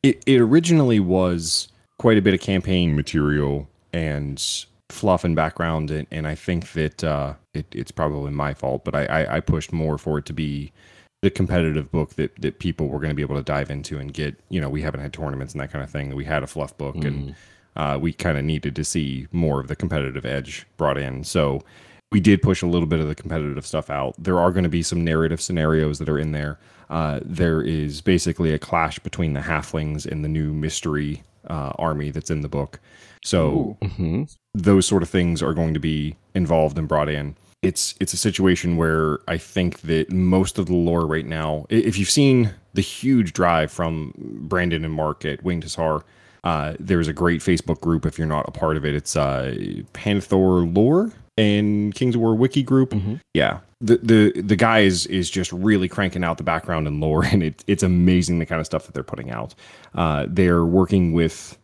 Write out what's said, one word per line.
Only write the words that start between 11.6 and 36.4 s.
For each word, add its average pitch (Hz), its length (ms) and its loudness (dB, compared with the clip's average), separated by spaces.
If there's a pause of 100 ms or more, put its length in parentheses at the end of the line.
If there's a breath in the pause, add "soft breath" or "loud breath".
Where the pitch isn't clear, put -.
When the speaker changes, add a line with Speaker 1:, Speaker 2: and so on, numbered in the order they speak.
Speaker 1:
book 78 220 -2
that, 73 260 -4
that 76 180 -6
people 80 300 -4
were 69 100 -6
gonna 76 160 -4
be 71 80 -4
able 71 140 -4
to 71 60 -4
dive 71 280 -4
into 71 280 -10
and 69 140 -10
get. 73 360 -8
You 90 120 -4
know, 71 100 -4
we 76 120 -4
haven't 71 180 -6
had 71 120 -10
tournaments 69 420 -8
and 73 60 -8
that 67 100 -8
kind 71 140 -8
of - 60 -16
thing. 69 260 -10
We 69 80 -8
had 71 180 -2
a 67 60 -10
fluff 73 280 -8
book, 71 200 -8
and, 76 80 -4 (240)
Speaker 2:
Mm-hmm. - 20 -12 (500 loud breath)
Speaker 1:
uh, 71 180 -2
we 78 140 -2
kinda 73 300 -2
needed 76 340 -4
to 78 80 -4
see 69 480 -4
more 78 280 0
of 65 80 -10
the 73 80 -6
competitive 71 480 -4
edge 69 420 -8 (100)
brought 71 220 0
in. 65 260 -8
So 71 380 0 (480 loud breath)
we 107 80 4
did 98 240 6
push 95 200 2
a 90 40 -2
little 85 220 0
bit 80 120 2
of 78 60 -2
the 76 80 -4
competitive 73 520 -6
stuff 78 240 -6
out. 69 280 -4
There 90 220 0
are 90 100 6
gonna 90 200 0
be 85 120 0
some 85 220 -2
narrative 80 360 0
scenarios 78 600 0
that 78 80 -6
are 76 100 0
in 76 140 -4
there. 73 260 -6 (300 soft breath)
Uh, 76 340 -2
there 82 400 0
is 76 380 -4
basically 85 520 2
a 78 60 -2
clash 82 400 -2
between 80 360 -4
the 69 60 -4
halflings 76 680 -4
and 76 140 -6
the 76 40 -2
new 78 240 -2
mystery, 76 680 -4 (260)
uh, 73 300 -6
army 73 320 -2
that's 73 200 -8
in 78 100 -2
the 73 80 -6
book. 71 320 -6 (440 soft breath)
So 80 580 2
Speaker 3:
Ooh. 104 40 -4
Speaker 2:
Mm-hmm. 90 360 -2 (320)
Speaker 1:
those 98 320 6
sort 90 160 2
of 85 80 -4
things 85 320 2
are 78 120 0
going 80 200 0
to 78 60 -2
be 76 360 -2 (180)
involved 80 440 2